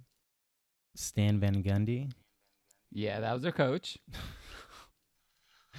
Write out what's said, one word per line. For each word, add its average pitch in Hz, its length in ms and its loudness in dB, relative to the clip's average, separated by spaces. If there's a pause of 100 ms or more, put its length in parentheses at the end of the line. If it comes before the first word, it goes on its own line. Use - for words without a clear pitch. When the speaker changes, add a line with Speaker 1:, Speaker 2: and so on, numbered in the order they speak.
(960)
Speaker 1:
Stan 104 440 2
Van 98 220 4
Gundy? 113 500 0 (800)
Speaker 2:
Yeah, 104 280 -2
that 110 120 0
was 127 100 -2
their 165 100 -2
coach. 143 500 0
<laughs> - 60 -20 (1700)